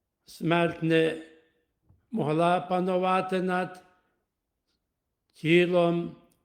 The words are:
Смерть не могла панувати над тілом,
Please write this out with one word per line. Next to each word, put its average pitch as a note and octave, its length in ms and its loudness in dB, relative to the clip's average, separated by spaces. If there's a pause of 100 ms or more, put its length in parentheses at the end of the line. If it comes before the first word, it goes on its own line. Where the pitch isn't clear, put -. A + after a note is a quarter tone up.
(260)
Смерть E3+ 560 -2
не D#3+ 400 0 (880)
могла E3+ 500 0
панувати F#3 840 -2
над F#3 420 -6 (1500)
тілом, E3+ 840 2 (280)